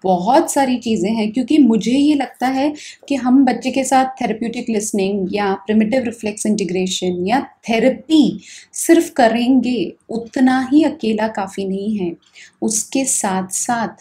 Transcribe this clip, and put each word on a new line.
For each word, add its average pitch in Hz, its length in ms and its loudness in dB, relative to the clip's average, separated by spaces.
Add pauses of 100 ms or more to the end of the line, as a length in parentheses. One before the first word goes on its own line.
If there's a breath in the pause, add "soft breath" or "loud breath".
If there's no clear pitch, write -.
बहुत 196 500 2
सारी 262 260 2
चीज़ें 220 340 -2
हैं, 214 200 -2
क्योंकि 277 260 0
मुझे 226 340 4
ये 285 220 2
लगता 254 320 -4
है 269 280 -2 (340 loud breath)
कि 277 60 0
हम 254 300 4
बच्चे 247 260 -2
के 269 140 -2
साथ 262 380 0
therapeutic 233 460 -4
listening 202 640 -2
या 202 220 -2
primitive 214 500 0
reflex - 420 -6
integration 185 800 -2
या 240 140 2
therapy 240 1000 0 (320 loud breath)
सिर्फ 330 380 2
करेंगे, 240 840 2 (160)
उतना 254 640 0
ही 311 120 6
अकेला 220 440 -2
काफ़ी 196 400 -6
नहीं 196 280 -4
है। 175 200 -4 (460 loud breath)
उसके 220 420 -2
साथ-साथ 202 840 -4 (120)